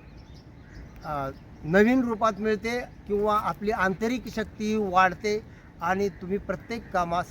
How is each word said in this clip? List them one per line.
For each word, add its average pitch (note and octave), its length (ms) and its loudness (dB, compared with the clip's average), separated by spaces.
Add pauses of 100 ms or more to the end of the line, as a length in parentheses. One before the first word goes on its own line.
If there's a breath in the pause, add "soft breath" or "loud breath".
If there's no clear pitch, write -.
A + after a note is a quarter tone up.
(1040)
अ, C#3+ 240 -4 (340)
नवीन G#3+ 400 6
रूपात A3 360 2
मिळते A3 400 -2
किंवा G#3 600 0
आपली G3+ 320 -2
आंतरिक G#3+ 640 -2
शक्ती G#3+ 400 -4
वाढते F#3+ 720 2 (360 loud breath)
आणि F#3+ 280 2
तुम्ही F#3+ 280 -4
प्रत्येक G3+ 540 -8
कामात F3 400 0